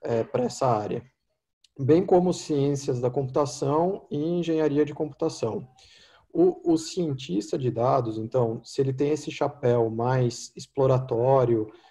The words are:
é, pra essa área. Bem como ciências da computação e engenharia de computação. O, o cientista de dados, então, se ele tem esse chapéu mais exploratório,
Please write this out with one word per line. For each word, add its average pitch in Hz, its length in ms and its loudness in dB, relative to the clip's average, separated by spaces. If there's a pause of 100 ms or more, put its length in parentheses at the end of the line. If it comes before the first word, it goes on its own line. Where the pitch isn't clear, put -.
é, 113 200 0
pra 123 200 -2
essa - 240 -2
área. 107 340 0 (800)
Bem 147 260 4
como 180 280 4
ciências 139 680 -2
da 123 100 0
computação 143 1000 -2
e 147 60 -4
engenharia 156 680 0
de 151 80 -10
computação. 139 760 -6 (640)
O, 170 420 2
o 160 40 4
cientista 170 800 -4
de 127 140 -2
dados, 117 480 0
então, 117 440 -2
se - 160 -12
ele 135 140 2
tem 143 160 0
esse 151 220 -4
chapéu 120 580 0
mais 120 680 0
exploratório, 131 1200 2 (180)